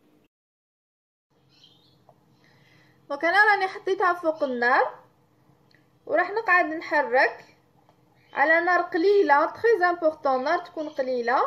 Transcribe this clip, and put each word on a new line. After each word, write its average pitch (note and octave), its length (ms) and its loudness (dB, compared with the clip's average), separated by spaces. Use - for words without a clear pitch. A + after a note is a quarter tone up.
دونك C#4+ 160 -6
انا F#4 260 4
راني G4 160 2
حطيتها F#4 460 -2
فوق D#4+ 300 -2
النار، C4 520 0
وراح F4 240 0
نقعد F#4+ 360 0
نحرك D4+ 800 -2
على D#4+ 260 2
نار F4 200 0
قليله، E4+ 680 2
تري G4+ 380 0
امبورطون D#4 600 -2
نار E4 140 -2
تكون D#4+ 300 -10
قليله. B3+ 580 -4